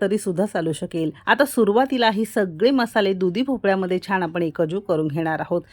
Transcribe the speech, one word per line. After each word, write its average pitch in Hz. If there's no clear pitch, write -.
तरी 202
सुद्धा 185
चालू 165
शकेल. 160
आता 233
सुरुवातीला 240
ही 214
सगळे 202
मसाले 226
दुधी 185
भोपळ्यामध्ये 190
छान 190
आपण 170
एकजीव 165
करून 156
घेणार 160
आहोत. 170